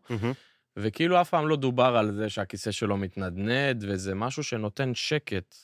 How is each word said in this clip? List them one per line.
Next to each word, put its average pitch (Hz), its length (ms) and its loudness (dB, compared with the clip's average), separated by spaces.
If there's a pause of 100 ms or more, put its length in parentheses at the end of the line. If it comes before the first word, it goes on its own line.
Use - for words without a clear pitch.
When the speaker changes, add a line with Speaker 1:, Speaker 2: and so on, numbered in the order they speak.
Speaker 1:
מהמם. 117 220 -2 (460)
Speaker 2:
וכאילו 165 440 2
אף 175 80 2
פעם 156 180 2
לא 156 80 4
דובר 127 420 4
על 107 180 4
זה 107 140 -2
שהכיסא 104 420 -6
שלו 101 260 0
מתנדנד, 101 880 -2
וזה 98 280 -2
משהו 123 280 -4
שנותן 120 520 -2
שקט. - 680 -4